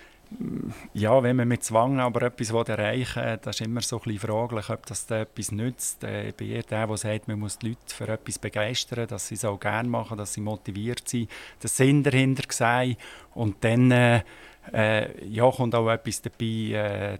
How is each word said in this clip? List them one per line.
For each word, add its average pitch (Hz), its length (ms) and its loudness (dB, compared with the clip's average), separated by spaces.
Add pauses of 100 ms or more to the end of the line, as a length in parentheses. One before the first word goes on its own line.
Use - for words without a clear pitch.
(920)
Ja, 113 300 4
wenn 123 120 4
man 120 140 2
mit 117 120 2
Zwang 123 380 2
aber 120 220 2
etwas 120 300 -2
erreichen 113 680 0
will, 113 200 -2
das 110 180 -6
ist 113 80 -4
immer 117 140 -4
so 117 160 -4
ein - 60 -8
bisschen 107 260 -4
fraglich, 113 400 -2
ob 113 160 -6
das - 200 -10
da 110 180 -2
etwas - 280 -8
nützt. 117 540 -6
Äh, 104 240 -6
ich - 60 -12
bin 104 160 -8
eher 117 120 -6
der, 110 240 -2
der 107 80 -4
sagt, 107 320 -4
man 107 100 -4
muss 104 220 -6
die 113 80 -6
Leute 117 140 -8 (120)
für 104 140 -8
etwas 110 320 -8
begeistern, 113 680 -4
dass 110 200 -8
sie 113 80 -8
es - 80 -8
auch 101 160 -2
gerne 110 300 -2
machen, 113 280 -4
dass 104 140 -6
sie - 80 -8
motiviert 107 680 -6
sind, 120 200 -2 (320)
den 120 60 -6
Sinn 139 340 6
dahinter 131 480 4
sehen. 123 460 2 (380)
Und 107 280 -2
dann... 123 300 6
Äh, 120 320 6 (500)
äh, 107 520 0
ja, 113 260 4
kommt 117 240 0
auch 113 140 4
etwas 113 320 -2
dabei, - 240 -6
äh, 104 760 -2